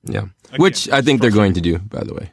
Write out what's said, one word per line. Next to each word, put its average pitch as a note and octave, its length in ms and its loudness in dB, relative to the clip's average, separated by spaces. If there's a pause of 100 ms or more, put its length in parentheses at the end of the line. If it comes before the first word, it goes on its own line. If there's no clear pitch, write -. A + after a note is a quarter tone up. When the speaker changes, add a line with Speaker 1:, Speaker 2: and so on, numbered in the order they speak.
Speaker 1:
Yeah. G2 220 -6 (240)
Speaker 2:
Again, - 100 -6
Speaker 1:
Which F#3+ 300 2
I C3+ 120 2
think C3 180 2
they're A#2+ 120 4
Speaker 2:
frustrating. - 20 0
Speaker 1:
going G2+ 200 4
to F2+ 60 0
do, E2+ 200 -2
by G#2 240 -10
the - 100 -10
way - 180 -12